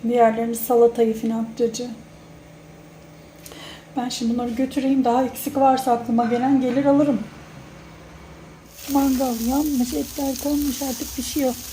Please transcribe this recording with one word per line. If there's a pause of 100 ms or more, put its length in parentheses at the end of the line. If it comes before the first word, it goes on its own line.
Diğerlerini,
salatayı
filan, (100)
cacığı. (2000)
Ben
şimdi
bunları
götüreyim.
Daha
eksik
varsa
aklıma
gelen
gelir
alırım. (1700)
Mangal (140)
yanmış,
etler
konmuş,
artık
pişiyor (200)